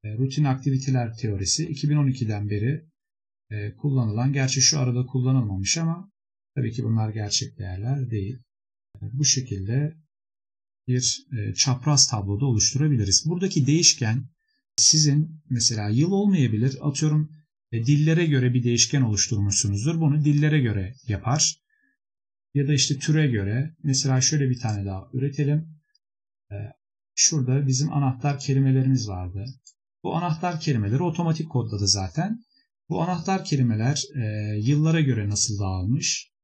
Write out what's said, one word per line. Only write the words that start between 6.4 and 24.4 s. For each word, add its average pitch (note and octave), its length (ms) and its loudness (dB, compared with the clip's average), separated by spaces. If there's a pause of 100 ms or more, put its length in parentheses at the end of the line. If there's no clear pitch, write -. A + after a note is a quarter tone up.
tabii A#2 180 -2
ki A#2 120 -4
bunlar A2 260 0
gerçek G#2 480 -4
değerler A2+ 520 -4
değil. A2 280 -4 (640)
E, - 100 -10
bu C#3 120 -2
şekilde B2+ 720 -2 (920)
bir, B2+ 380 -2 (120)
e, G#2 160 -4
çapraz C3 540 2
tabloda G2+ 360 -2
oluşturabiliriz. B2 800 0
Buradaki F3+ 400 -2
değişken C3 640 2 (480)
sizin D3+ 760 2
mesela A2 380 0
yıl C3+ 220 2
olmayabilir. C#3+ 800 2
Atıyorum, D3+ 420 0 (420)
e, A2+ 140 -2
dillere D#3 400 4
göre B2 280 2
bir B2 80 2
değişken A#2+ 400 2
oluşturmuşsunuzdur. G2+ 1000 0
Bunu D3+ 240 2
dillere D3+ 360 4
göre G#2 340 -2 (140)
yapar. A2+ 540 -2 (920)
Ya C#3 140 2
da D3+ 60 4
işte C3+ 240 0
türe D#3 280 2
göre. A#2 560 -2
Mesela C3 380 0
şöyle C#3 300 2